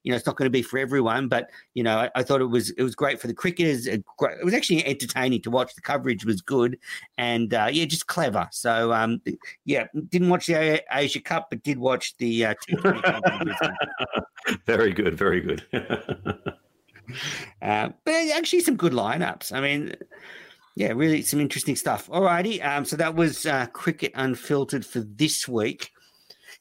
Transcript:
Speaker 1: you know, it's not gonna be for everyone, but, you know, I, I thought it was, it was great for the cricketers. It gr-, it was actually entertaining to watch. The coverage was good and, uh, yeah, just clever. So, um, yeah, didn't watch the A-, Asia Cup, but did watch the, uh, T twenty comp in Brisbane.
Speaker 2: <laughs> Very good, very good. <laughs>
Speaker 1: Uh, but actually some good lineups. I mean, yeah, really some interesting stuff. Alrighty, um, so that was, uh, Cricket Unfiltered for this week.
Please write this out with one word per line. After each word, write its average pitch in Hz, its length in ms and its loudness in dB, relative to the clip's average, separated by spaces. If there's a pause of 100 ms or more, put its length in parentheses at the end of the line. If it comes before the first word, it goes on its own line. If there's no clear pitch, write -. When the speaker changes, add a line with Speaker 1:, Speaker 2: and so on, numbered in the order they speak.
Speaker 1:
you 127 80 -2
know, 123 40 4
it's 120 120 -2
not 135 80 -2
gonna 131 160 2
be 127 100 4
for 123 160 -6
everyone, 131 500 0
but, 120 220 0 (240)
you 123 80 -2
know, 110 160 2
I, 120 160 0
I 127 80 0
thought 135 180 2
it 131 60 2
was, 117 260 2
it 120 120 -2
was 123 100 0
great 139 260 -2
for - 60 -10
the 117 80 -4
cricketers. 165 540 0
It 95 180 -4 (120)
gr-, 139 100 2
it - 180 -6
was 185 80 2
actually 165 320 2
entertaining 131 560 0
to - 80 -6
watch. 123 240 0
The - 80 -20
coverage 127 420 -2
was 104 180 0
good 123 360 2 (400)
and, 117 340 0
uh, 113 200 2
yeah, 160 140 2
just 160 200 -4
clever. 107 460 0
So, 117 420 0
um, 113 280 0 (420)
yeah, 131 240 0 (220)
didn't 180 200 4
watch 180 160 2
the 170 80 2
A-, 156 280 4 (100)
Asia 139 280 0
Cup, - 300 -4
but - 140 -8
did 139 160 -2
watch 127 380 0
the, 117 280 2
uh, 107 160 2
T 180 140 0
twenty - 260 2
comp 180 240 2
in - 140 2
Brisbane. - 360 -2 (400)
Speaker 2:
<laughs> - 520 -4
Very 110 260 4
good, 87 240 2
very 92 240 4
good. - 300 -4
<laughs> - 840 -4 (1080)
Speaker 1:
Uh, 107 280 0 (140)
but 311 100 0 (220)
actually 339 240 2
some 330 160 2
good 175 160 2
lineups. 123 640 -2
I 135 80 -2
mean, 143 340 -2 (800)
yeah, 107 160 0
really 151 300 2
some - 180 0
interesting 139 360 -2
stuff. 117 320 -4
Alrighty, 180 580 0
um, 143 180 -2
so 151 140 -4
that 160 180 0
was, 160 300 2
uh, 131 220 0
Cricket - 480 -4
Unfiltered 131 720 -2
for - 160 -6
this 110 460 -2
week. 120 440 -2 (680)